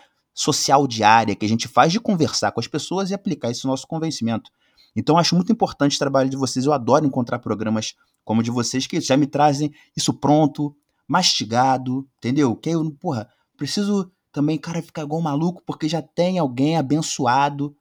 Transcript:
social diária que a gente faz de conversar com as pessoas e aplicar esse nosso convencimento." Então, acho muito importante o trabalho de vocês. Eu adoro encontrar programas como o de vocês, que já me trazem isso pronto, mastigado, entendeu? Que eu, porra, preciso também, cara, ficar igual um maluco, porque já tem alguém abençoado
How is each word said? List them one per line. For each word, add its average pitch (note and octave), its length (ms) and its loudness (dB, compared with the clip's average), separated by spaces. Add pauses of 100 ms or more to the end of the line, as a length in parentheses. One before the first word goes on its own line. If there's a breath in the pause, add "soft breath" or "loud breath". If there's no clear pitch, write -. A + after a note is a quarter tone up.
(340 soft breath)
social C#3+ 540 2
diária A2 480 4
que G#2+ 100 -2
a G#2 40 2
gente A2+ 180 0
faz D3 240 4
de G3+ 80 -2
conversar D3 520 0
com - 80 -6
as A#2 80 -6
pessoas F3+ 440 -4
e - 20 -2
aplicar D#3+ 380 -4
esse A#2+ 160 -8
nosso C3 180 -4
convencimento." D3 640 -4 (460)
Então, C3+ 220 2
acho E3+ 180 2
muito F3+ 160 2
importante D3 440 0
o - 40 -6
trabalho C3+ 300 2
de C3+ 80 -6
vocês. C3 280 -2
Eu D3 80 2
adoro C3+ 320 2
encontrar B2+ 340 -2
programas A2 560 -4 (280)
como A2 180 0
o - 20 -2
de A#2 80 -2
vocês, B2 340 -2
que E3 160 -4
já C3 160 2
me C#3+ 80 4
trazem D3 460 0 (260 soft breath)
isso C#3+ 160 0
pronto, D3 600 2 (320)
mastigado, C3 1000 0 (100)
entendeu? B2+ 380 0
Que D#3 140 -8
eu, D#3+ 300 -2
porra, B2 280 -6 (300)
preciso G3+ 540 -2 (200)
também, D3+ 260 0
cara, E3 240 -8
ficar - 200 -12
igual D3+ 180 -6
um E3 40 -2
maluco, E3 420 -2
porque D#3 240 -6
já D#3+ 120 -2
tem F3+ 360 -2
alguém D3 400 0
abençoado C#3+ 1040 0